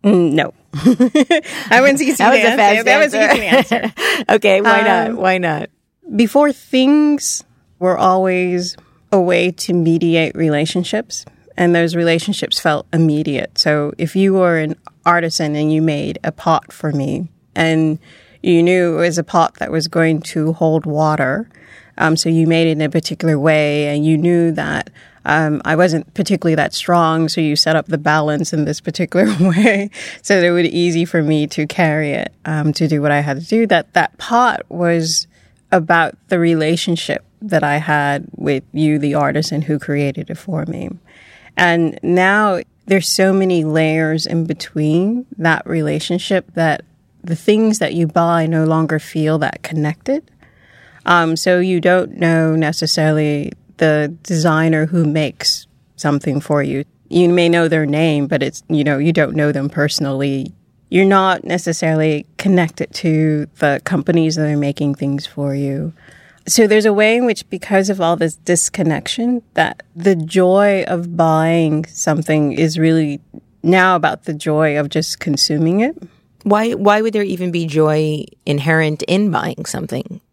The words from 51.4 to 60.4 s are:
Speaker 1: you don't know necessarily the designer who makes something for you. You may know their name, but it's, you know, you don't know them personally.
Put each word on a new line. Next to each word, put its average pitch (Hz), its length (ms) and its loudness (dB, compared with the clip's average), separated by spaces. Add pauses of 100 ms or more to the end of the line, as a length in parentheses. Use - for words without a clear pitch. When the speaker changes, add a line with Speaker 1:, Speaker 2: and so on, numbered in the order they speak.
Speaker 1:
you 180 220 0
don't 180 360 0
know 165 400 2
necessarily 156 960 -2 (240)
the 151 460 0
designer 160 640 0
who 170 180 0
makes 151 600 -2 (300)
something 147 440 -2
for 147 220 0
you. 139 220 -4 (240)
You 175 200 4
may 175 200 4
know 170 200 2
their 156 180 0
name, 147 400 0
but 151 160 -2
it's, - 260 -6
you 151 160 0
know, 143 140 0
you 160 140 0
don't 151 240 0
know 147 160 0
them 139 160 -4
personally. 139 840 -4 (380)